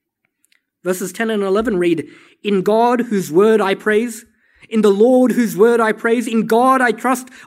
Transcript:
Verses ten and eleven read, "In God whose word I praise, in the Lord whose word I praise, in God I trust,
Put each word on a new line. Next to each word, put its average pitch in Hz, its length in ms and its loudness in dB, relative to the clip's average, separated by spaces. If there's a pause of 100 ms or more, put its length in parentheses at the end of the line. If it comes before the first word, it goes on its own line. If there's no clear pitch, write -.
(840)
Verses 180 280 -6
ten 226 180 -6
and 208 120 -2
eleven 202 360 -2
read, 170 300 -2 (320)
"In 202 220 -2
God 233 400 0
whose 190 300 -4
word 208 280 4
I 196 140 -2
praise, 214 500 -4 (440)
in 220 140 -2
the 208 80 4
Lord 240 420 4
whose 196 240 -2
word 233 240 4
I 220 100 0
praise, 233 380 -2
in 226 180 -2
God 254 340 2
I 240 120 0
trust, 254 360 -4 (180)